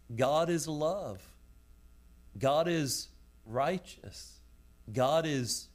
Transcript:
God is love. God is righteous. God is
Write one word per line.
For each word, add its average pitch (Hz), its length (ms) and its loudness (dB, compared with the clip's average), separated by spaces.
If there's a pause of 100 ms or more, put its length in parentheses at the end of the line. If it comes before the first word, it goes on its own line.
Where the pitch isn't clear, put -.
(140)
God 147 340 2
is 165 180 0
love. 151 560 -4 (1160)
God 143 280 4
is 156 420 0 (360)
righteous. 135 960 -6 (500)
God 139 360 2
is 135 480 -2